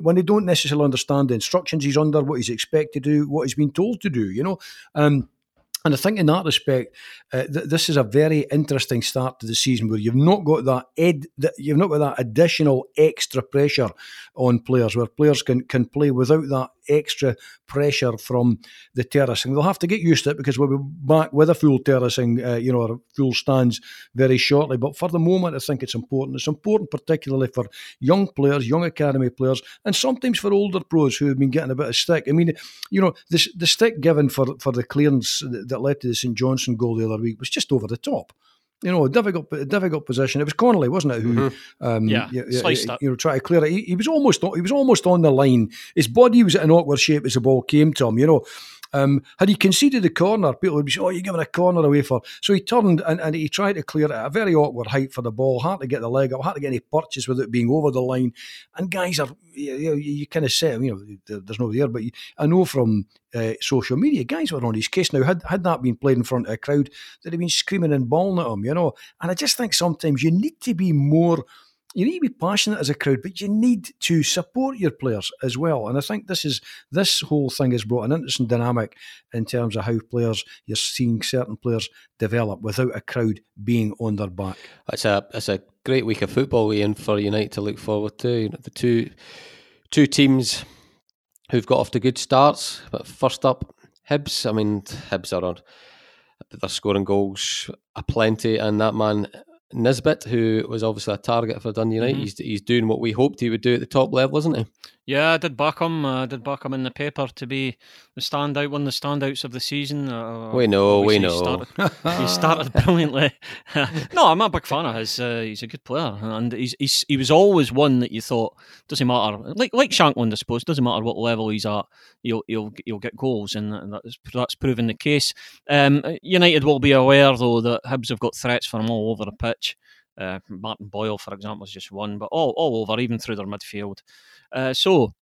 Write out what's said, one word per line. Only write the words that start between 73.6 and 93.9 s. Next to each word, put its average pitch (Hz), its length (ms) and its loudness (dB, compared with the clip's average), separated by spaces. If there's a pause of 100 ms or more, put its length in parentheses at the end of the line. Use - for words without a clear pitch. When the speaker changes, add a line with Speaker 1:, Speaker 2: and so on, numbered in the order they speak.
Speaker 1:
to 165 220 2
support 262 540 -4
your 180 140 -2
players 113 420 -6 (100)
as 123 140 -4
well. 135 320 -2
And 123 80 -4
I 143 60 -2
think 214 240 -8
this 180 180 -6
is, 135 160 -4 (300)
this - 300 0
whole 147 280 -2
thing 127 240 0
has 117 120 -2
brought 113 200 -2
an 123 80 -2
interesting 135 340 -2
dynamic 117 500 -2 (360)
in 110 140 -4
terms 117 300 -4
of 104 80 -4
how 117 140 -2 (120)
players, 117 340 -2 (220)
you're 107 100 -8
seeing 117 460 -2
certain 123 340 -4
players 113 320 -4 (300)
develop 107 420 -2
without 113 340 -2
a - 60 -10
crowd 113 400 -4 (240)
being 110 340 0
on 110 180 -4
their 101 140 -4
back. 92 280 -8 (340)
Speaker 2:
It's - 140 -6
a, 101 260 0
it's 110 160 -6
a 98 140 -2 (240)
great 131 180 0
week 113 160 -4
of 95 100 -4
football, 120 420 0
Ian, 104 220 0
for 104 240 -2
United 104 340 -2
to - 100 -6
look 104 160 -6
forward 104 400 -4
to. 123 120 -2
You 113 200 -2
know, - 120 -12
the - 80 -18
two, 117 400 0 (800)
two 147 160 6
teams 135 580 2 (840)
who've 117 160 0
got 127 120 2
off 123 140 -2
to 120 80 -2
good 127 180 0
starts, - 600 2 (100)
but - 160 -8
first - 380 -2
up, - 300 -2 (360)